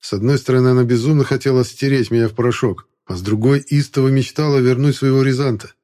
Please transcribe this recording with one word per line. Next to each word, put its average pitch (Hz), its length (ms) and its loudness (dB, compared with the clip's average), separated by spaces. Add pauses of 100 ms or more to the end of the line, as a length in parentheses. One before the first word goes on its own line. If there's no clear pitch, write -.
С - 120 -10
одной 117 260 0
стороны, 127 300 2
она 127 160 4
безумно 123 400 2
хотела 127 400 0
стереть 135 460 -2
меня 113 180 0
в 104 60 -8
порошок, 117 540 -2 (160)
а 92 120 -10
с 90 60 -10
другой 110 380 0
истово 143 480 -2
мечтала 139 500 0
вернуть 127 380 2
своего 135 260 0
Рязанта. 131 600 -2